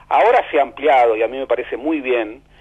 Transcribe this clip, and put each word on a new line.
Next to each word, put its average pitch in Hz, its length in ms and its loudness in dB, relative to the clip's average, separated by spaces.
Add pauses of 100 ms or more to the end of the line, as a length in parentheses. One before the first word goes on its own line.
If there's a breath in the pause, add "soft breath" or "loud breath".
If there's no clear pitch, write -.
Ahora 185 420 2
se 156 80 2
ha 139 40 4
ampliado, 127 520 2
y 110 80 -2
a 113 60 0
mí 131 80 -10
me 135 100 -6
parece 120 300 -4
muy 147 240 -4
bien, 120 400 -4 (200 soft breath)